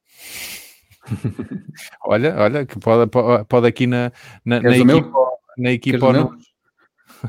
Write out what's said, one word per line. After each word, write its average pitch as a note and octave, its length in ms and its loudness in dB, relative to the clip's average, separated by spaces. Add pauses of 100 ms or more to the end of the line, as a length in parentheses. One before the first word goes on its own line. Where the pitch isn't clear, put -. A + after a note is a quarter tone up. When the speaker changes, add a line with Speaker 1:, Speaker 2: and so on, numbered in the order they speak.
(1080)
Speaker 1:
<laughs> - 1000 -12
Olha, A#2+ 340 -2
olha, B2 280 0
que - 120 -16
pode, A2+ 320 2
po-, A#2+ 340 0
pode A#2+ 220 2
aqui B2 200 0
na, B2 240 -2 (340)
na, A#2+ 120 0
na A2+ 60 -2
Speaker 2:
Queres B2 180 4
o B2 40 4
meu? C#3+ 140 6
Speaker 1:
equipa, C#3 200 -2 (400)
na B2 60 -4
Speaker 2:
Queres B2 120 0
Speaker 1:
equipa B2+ 300 -2
Speaker 2:
o C3 60 4
meu? C#3+ 120 2
Speaker 1:
não- - 140 -8 (920)